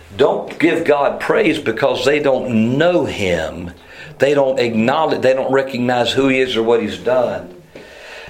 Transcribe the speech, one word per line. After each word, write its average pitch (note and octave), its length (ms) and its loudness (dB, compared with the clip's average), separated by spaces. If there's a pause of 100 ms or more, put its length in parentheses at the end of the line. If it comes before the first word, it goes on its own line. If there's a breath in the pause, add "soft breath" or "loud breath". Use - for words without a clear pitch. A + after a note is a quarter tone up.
(160 loud breath)
don't C3 420 0
give D#3+ 260 0
God C#3+ 360 2
praise D#3 380 0
because B2+ 460 -2
they D3 160 2
don't B2 580 2
know E3 260 2
him. F2 680 -4 (460 loud breath)
They C#3+ 160 2
don't C3 240 0
acknowledge, B2 640 0
they C3 120 2
don't C3 180 -2
recognize B2 600 0
who C3+ 160 2
he C3 120 2
is B2 160 -2
or A2+ 60 2
what A2+ 200 2
he's - 160 -6
done. A#2 640 -4 (680 loud breath)